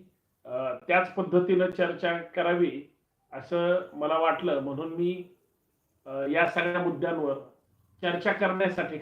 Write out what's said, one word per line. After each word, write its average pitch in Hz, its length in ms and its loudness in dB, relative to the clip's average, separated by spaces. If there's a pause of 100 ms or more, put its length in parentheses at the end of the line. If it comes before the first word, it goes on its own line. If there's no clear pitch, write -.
(460)
अ, 127 280 -4 (140)
त्याच 180 260 2
पद्धतीनं 180 580 2
चर्चा 175 460 0
करावी 170 680 0 (480)
असं 175 500 0 (120)
मला 151 240 0
वाटलं. 160 420 2
म्हणून 143 340 -6
मी, 180 300 -2 (840)
अ, 135 240 -4
या 170 180 4
सगळ्या 175 360 0
मुद्द्यांवर 156 500 -2 (680)
चर्चा 180 300 0
करण्यासाठी 185 720 0